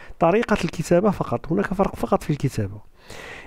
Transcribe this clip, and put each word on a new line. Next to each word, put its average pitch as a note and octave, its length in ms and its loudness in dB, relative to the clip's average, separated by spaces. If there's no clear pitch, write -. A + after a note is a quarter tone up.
طريقة G3+ 440 4
الكتابة F3 480 2
فقط، - 400 -2
هناك F#3 220 0
فرق F#3 220 0
فقط - 280 0
في - 60 -4
الكتابة. G#2+ 520 -2